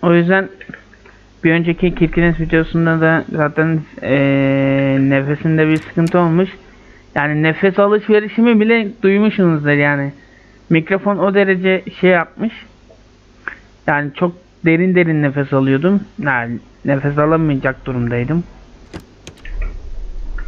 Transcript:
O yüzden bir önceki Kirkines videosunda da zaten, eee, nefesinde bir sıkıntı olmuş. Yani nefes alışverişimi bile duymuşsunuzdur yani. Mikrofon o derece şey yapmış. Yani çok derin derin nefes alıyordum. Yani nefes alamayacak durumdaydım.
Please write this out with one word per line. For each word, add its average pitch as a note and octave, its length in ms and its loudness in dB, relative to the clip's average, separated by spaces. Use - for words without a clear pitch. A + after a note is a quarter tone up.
O F3 120 2
yüzden F#3 340 2
bir E3 80 4
önceki E3+ 420 0
Kirkines E3+ 460 0
videosunda E3 600 0
da D#3+ 320 2
zaten, D#3+ 480 0
eee, C#3 1000 0
nefesinde D3 680 0
bir D#3 80 2
sıkıntı E3 420 -2
olmuş. F3 320 2
Yani D3+ 280 0
nefes F3+ 360 0
alışverişimi G#3+ 840 2
bile A3 280 2
duymuşsunuzdur F#3+ 680 2
yani. C#3+ 440 0
Mikrofon F#3+ 480 0
o F#3+ 160 0
derece F#3+ 480 2
şey F3+ 100 4
yapmış. F3+ 420 -2
Yani D3 280 -2
çok F3 180 -2
derin E3+ 300 2
derin E3 280 2
nefes C#3 300 -2
alıyordum. C#3 480 2
Yani A#2+ 400 -4
nefes C#3+ 340 -2
alamayacak D3+ 680 0
durumdaydım. B2 580 -4